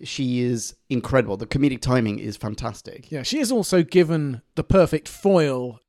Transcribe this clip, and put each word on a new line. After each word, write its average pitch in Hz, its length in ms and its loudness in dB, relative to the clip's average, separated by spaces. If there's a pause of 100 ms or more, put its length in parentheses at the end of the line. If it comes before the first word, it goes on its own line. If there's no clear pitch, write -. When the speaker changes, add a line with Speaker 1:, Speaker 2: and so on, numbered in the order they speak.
Speaker 1:
She 127 380 -4
is 123 340 -4 (140)
incredible. 117 460 0
The 110 120 -10
comedic 139 340 0
timing 117 380 0
is 107 180 -10
fantastic." 110 760 -12
Speaker 2:
Yeah, 139 120 -8
she 277 160 -4
is 254 120 -2
also 185 320 2
given 156 580 2 (140)
the 160 80 -4
perfect 165 460 4
foil 135 800 0